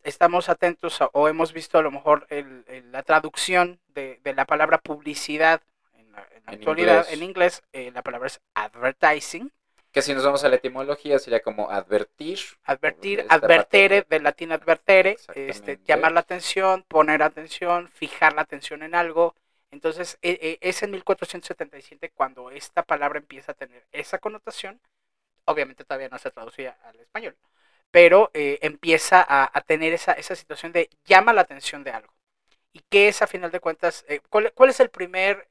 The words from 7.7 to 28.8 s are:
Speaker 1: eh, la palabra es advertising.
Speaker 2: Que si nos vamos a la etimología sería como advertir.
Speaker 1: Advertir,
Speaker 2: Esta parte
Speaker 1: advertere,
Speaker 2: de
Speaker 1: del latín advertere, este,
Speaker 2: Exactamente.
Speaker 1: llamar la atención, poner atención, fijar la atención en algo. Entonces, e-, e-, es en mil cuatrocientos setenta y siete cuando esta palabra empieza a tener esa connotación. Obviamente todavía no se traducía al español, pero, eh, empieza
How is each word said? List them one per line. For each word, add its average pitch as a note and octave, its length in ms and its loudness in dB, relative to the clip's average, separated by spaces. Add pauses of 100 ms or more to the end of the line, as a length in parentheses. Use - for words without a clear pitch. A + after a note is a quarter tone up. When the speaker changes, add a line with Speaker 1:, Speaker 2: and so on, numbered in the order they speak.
Speaker 1:
eh, B2 180 -14
la B2 100 -14
palabra B2 260 -10
es - 140 -14 (140)
advertising. C#3+ 1000 -4 (380)
Speaker 2:
Que C#3 100 0
si C#3+ 120 -2
nos C3+ 120 -2
vamos C#3 180 0
a C#3 60 4
la B2+ 60 2
etimología C3+ 640 -2
sería A#2 220 -2
como G#2+ 280 -6
advertir. G#2 720 -6 (240)
Speaker 1:
Advertir, D#3 560 -6
Speaker 2:
Esta - 100 -4
parte D#3+ 160 4
Speaker 1:
advertere, G3 560 6
Speaker 2:
de - 80 -6
Speaker 1:
del D#3 140 -2
latín E3 280 -4
advertere, F#3 600 2
este, C#3 360 -12
Speaker 2:
Exactamente. - 380 -12
Speaker 1:
llamar D#3 260 2
la E3+ 100 2
atención, F#3 640 -2
poner D3+ 340 2
atención, E3+ 720 -4
fijar D#3 400 -2
la D3+ 80 -4
atención D3+ 400 -10
en D#3+ 140 -8
algo. E3+ 400 0 (360)
Entonces, E3 500 -8
e-, F3 200 -2
e-, D#3+ 180 -8
es F#3 240 -6
en G3+ 80 -6
mil G3 140 -12
cuatrocientos F3+ 420 -4
setenta D3 300 -14
y C#3 40 -20
siete - 320 -18
cuando C3 380 -8
esta D3 320 -8
palabra D3 360 -4
empieza C#3 340 -18
a - 20 -16
tener B2 380 -20
esa D3 240 -10
connotación. G#3+ 640 -14 (640)
Obviamente C#3+ 400 -4
todavía C3+ 240 -10
no B2+ 80 -18
se C3 140 -12
traducía B2 440 -16 (100)
al A2+ 140 -20
español, A3 380 -16 (540)
pero, F3 420 8
eh, D3 300 -6
empieza D#3+ 580 2